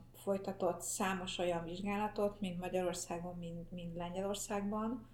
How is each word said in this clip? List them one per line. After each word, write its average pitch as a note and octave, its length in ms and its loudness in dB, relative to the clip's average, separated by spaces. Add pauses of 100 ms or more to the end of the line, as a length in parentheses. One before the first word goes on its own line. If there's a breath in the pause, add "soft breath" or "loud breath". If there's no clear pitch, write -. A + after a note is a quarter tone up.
(140)
folytatott G3 680 2
számos F#3+ 560 0
olyan F3 260 4
vizsgálatot, G3+ 760 2
mind F3+ 200 0
Magyarországon, F3+ 800 0
mind, E3+ 340 -6
mind E3+ 240 -6
Lengyelországban, G3+ 1200 -2